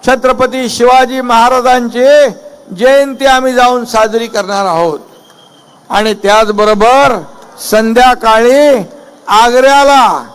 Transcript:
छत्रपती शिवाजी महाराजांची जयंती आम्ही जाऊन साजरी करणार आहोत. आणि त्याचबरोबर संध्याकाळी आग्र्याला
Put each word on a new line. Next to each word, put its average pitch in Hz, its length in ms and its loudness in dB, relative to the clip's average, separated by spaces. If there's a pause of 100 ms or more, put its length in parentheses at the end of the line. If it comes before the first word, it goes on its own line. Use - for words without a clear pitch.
छत्रपती 254 640 -2
शिवाजी 254 520 0
महाराजांची 247 840 0 (680)
जयंती 269 500 0
आम्ही 262 280 0
जाऊन 247 320 0
साजरी 226 420 -2
करणार 202 380 -6
आहोत. 165 340 -4 (920)
आणि 214 240 -2
त्याचबरोबर 214 1040 0 (440)
संध्याकाळी 240 1200 2 (440)
आग्र्याला 247 960 2 (120)